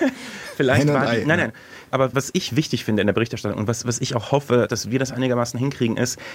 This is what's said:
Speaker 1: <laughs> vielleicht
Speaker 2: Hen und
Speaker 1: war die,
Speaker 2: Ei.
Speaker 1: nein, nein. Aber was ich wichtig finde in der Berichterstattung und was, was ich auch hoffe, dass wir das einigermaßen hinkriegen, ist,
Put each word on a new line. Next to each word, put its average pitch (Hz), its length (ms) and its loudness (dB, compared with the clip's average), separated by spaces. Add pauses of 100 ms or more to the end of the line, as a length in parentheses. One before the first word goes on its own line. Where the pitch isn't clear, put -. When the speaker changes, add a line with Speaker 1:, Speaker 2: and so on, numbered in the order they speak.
Speaker 1:
<laughs> - 500 -6
vielleicht 139 260 4
Speaker 2:
Hen 147 60 4
und 147 60 4
Speaker 1:
war 135 180 2
die, 113 100 2
Speaker 2:
Ei. - 40 -2
Speaker 1:
nein, 160 140 4
nein. 120 120 -2 (380)
Aber 131 240 2
was 139 180 -2
ich - 240 -2
wichtig 131 300 -4
finde 104 160 2
in 101 40 2
der 101 60 4
Berichterstattung 110 480 -2
und 104 80 -2
was, 117 180 -2
was 120 140 -2
ich - 160 -2
auch - 160 -6
hoffe, 123 340 4
dass 107 240 -4
wir 127 80 0
das 131 140 -4
einigermaßen 120 480 -2
hinkriegen, 127 380 0
ist, 123 200 -2 (160)